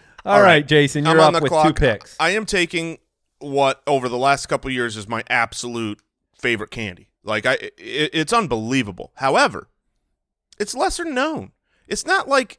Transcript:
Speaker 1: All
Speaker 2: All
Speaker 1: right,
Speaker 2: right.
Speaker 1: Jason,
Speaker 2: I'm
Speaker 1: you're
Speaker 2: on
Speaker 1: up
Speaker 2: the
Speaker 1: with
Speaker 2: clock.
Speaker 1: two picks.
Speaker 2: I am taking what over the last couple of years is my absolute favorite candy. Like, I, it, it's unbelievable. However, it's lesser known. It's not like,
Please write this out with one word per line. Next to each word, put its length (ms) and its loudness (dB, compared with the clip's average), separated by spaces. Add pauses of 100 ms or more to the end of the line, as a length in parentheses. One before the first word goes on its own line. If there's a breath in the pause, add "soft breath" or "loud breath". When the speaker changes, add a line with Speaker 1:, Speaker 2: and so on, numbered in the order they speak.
(240 soft breath)
Speaker 1:
All 100 2
Speaker 2:
All 60 8
Speaker 1:
right, 60 8
Speaker 2:
right. 200 6
Speaker 1:
Jason, 420 2
Speaker 2:
I'm 80 6
Speaker 1:
you're 80 8
Speaker 2:
on 100 6
Speaker 1:
up 60 0
Speaker 2:
the 40 -2
Speaker 1:
with 60 0
Speaker 2:
clock. 160 4
Speaker 1:
two 80 4
picks. 460 0
Speaker 2:
I 100 2
am 160 -2
taking 520 -4 (420)
what 460 0
over 220 0
the 100 -4
last 280 0
couple 220 -4
of 60 -6
years 220 -4
is 120 -12
my 200 -6
absolute 720 -4 (360)
favorite 340 -4
candy. 400 -12 (140)
Like, 220 -4
I, 80 2
it, 580 -6
it's 200 -2
unbelievable. 840 -2
However, 520 0 (880)
it's 160 -6
lesser 300 -2
known. 460 -4 (380)
It's 180 -6
not 220 -2
like, 300 -2